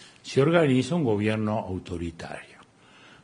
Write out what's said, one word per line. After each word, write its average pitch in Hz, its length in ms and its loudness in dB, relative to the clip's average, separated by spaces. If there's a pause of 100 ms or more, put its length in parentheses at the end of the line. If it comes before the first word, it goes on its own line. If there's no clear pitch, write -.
(220)
se - 180 0
organiza 143 540 4
un 175 80 0
gobierno 107 560 0
autoritario, 87 1000 -10 (640)